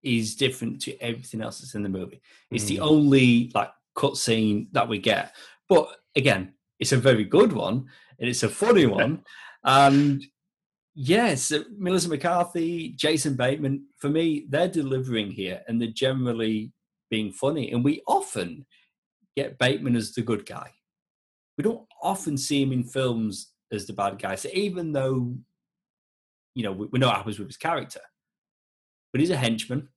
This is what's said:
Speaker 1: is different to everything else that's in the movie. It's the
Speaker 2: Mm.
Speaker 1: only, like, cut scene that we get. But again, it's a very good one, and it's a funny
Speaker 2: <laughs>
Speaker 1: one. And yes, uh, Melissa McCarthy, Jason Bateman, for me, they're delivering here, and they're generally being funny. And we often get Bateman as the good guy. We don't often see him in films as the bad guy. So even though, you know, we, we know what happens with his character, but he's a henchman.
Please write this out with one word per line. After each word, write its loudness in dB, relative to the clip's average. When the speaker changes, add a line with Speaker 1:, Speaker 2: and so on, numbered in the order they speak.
Speaker 1:
is -2
different -4
to -10
everything -10
else -10
that's -18
in -6
the -6
movie. -8
It's -4
the -2
Speaker 2:
Mm. -2
Speaker 1:
only, 6
like, 0
cut -2
scene 0
that 0
we -4
get. 0
But 4
again, 2
it's 0
a 4
very 4
good 4
one, -4
and -4
it's -2
a 2
funny 4
Speaker 2:
<laughs> -
Speaker 1:
one. 0
And 6
yes, 2
uh, 0
Melissa 0
McCarthy, -2
Jason 0
Bateman, -2
for -4
me, 0
they're 0
delivering -2
here, -8
and -2
they're -2
generally -2
being -2
funny. -2
And 0
we 0
often -4
get -6
Bateman 2
as -2
the -4
good -4
guy. -14
We -6
don't -4
often -4
see -2
him 0
in -2
films -4
as -6
the -12
bad -4
guy. -6
So -8
even -4
though, -2
you -4
know, -4
we, -8
we -2
know 4
what 2
happens -8
with -12
his -18
character, -6
but 0
he's 2
a 0
henchman. -2